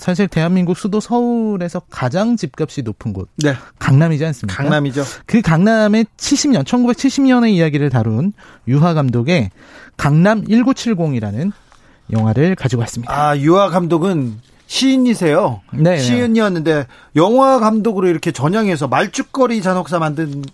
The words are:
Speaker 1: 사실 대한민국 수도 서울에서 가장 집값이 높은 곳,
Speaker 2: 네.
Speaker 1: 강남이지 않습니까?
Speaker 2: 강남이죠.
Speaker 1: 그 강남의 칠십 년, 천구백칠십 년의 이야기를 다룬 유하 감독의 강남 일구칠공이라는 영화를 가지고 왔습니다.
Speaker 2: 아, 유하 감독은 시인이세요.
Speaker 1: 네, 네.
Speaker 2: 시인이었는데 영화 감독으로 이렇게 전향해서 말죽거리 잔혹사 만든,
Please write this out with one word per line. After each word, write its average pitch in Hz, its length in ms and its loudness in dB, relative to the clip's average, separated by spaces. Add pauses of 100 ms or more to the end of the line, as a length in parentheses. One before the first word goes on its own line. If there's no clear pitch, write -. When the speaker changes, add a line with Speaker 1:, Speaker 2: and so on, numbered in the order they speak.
Speaker 1:
사실 180 280 -2
대한민국 175 500 0
수도 208 220 -4
서울에서 214 920 -2
가장 185 440 -2
집값이 147 460 -6
높은 110 320 -6
곳, 95 160 -10 (140)
Speaker 2:
네. 147 100 2 (240)
Speaker 1:
강남이지 156 480 2
않습니까? 139 380 -6
Speaker 2:
강남이죠. 143 400 0 (240)
Speaker 1:
그 226 160 2
강남의 214 640 2 (100)
칠십 - 320 0
년, 202 160 2
천구백칠십 247 600 0
년의 240 300 4
이야기를 147 360 2
다룬 120 420 0 (340)
유하 151 280 2
감독의 127 560 0 (460)
강남 175 500 2
일구칠공이라는 170 1040 -2 (600)
영화를 113 440 0
가지고 127 260 -2
왔습니다. 123 320 -8 (160)
Speaker 2:
아, 147 80 0
유하 175 320 4
감독은 165 720 -2 (280)
시인이세요. 202 920 0 (140)
Speaker 1:
네, 127 80 0
네. 175 160 4
Speaker 2:
시인이었는데 175 880 0 (320)
영화 254 420 4
감독으로 214 480 0
이렇게 165 240 -2
전향해서 170 560 -2
말죽거리 220 760 -2
잔혹사 180 380 -2
만든, 147 440 -4 (100)